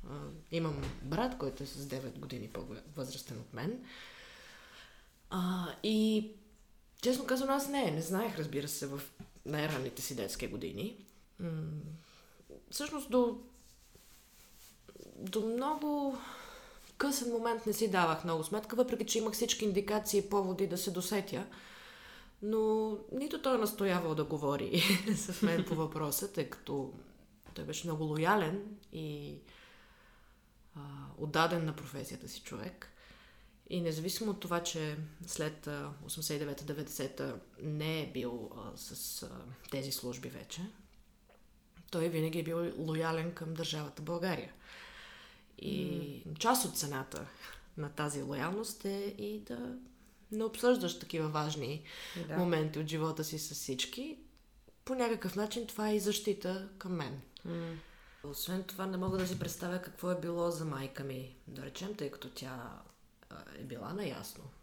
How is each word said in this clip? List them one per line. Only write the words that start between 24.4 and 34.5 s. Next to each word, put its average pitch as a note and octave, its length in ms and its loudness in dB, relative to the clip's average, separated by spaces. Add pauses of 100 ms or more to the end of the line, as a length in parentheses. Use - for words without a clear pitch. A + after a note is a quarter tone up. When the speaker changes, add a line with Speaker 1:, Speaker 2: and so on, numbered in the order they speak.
Speaker 1:
<laughs> G#3+ 160 2
с - 260 0
мен F3+ 220 6
по E3+ 100 0
въпроса, D#3 580 0
тъй D#3 180 0
като C3+ 420 -4 (640)
той D#3 100 -6
беше D#3 220 -4
много D#3+ 180 0
лоялен F3+ 720 4 (160)
и, D3 460 -6 (1400)
а, D3 40 -10 (380)
отдаден E3 460 6
на D#3 120 0
професията - 520 -8
си - 120 -8
човек. - 480 -8 (840)
И F3+ 100 0
независимо E3+ 500 2
от F#3+ 100 -2
това, E3+ 220 2